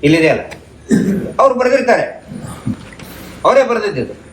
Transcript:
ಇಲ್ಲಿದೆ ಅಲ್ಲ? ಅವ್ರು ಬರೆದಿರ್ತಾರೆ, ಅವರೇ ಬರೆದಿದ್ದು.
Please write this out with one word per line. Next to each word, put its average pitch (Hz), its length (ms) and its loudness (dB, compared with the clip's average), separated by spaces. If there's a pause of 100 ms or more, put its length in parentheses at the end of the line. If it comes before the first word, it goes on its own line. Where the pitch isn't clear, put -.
ಇಲ್ಲಿದೆ 160 240 4
ಅಲ್ಲ? 117 120 2 (1000)
ಅವ್ರು 262 140 6
ಬರೆದಿರ್ತಾರೆ, 247 680 0 (1200)
ಅವರೇ 254 180 4
ಬರೆದಿದ್ದು. 208 600 -4 (100)